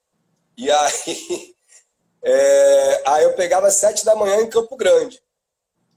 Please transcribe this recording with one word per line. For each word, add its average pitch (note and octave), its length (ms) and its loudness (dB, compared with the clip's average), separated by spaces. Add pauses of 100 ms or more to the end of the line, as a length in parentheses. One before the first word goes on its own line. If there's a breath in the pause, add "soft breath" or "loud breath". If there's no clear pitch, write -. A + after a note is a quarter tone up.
(580)
E C3 140 -4
aí, - 840 -6 (320 soft breath)
<laughs> - 360 -20
é, C#3 840 2
aí D3+ 200 2
eu F3 80 2
pegava F#3 360 0
sete G#3+ 360 -2
da A3 100 2
manhã G#3 260 -2
em A3 80 -4
Campo A3+ 280 -4
Grande. F3 440 0 (760)